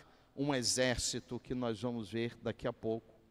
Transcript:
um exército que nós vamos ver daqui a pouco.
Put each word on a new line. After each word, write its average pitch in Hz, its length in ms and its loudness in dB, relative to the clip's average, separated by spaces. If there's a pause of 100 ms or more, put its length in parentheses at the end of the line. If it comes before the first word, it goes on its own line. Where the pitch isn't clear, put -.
(360)
um 143 180 0
exército 123 880 2
que - 160 -6
nós 117 260 -2
vamos 120 280 -2
ver 113 320 -2
daqui 113 260 -4
a 120 60 0
pouco. 110 400 -4 (180)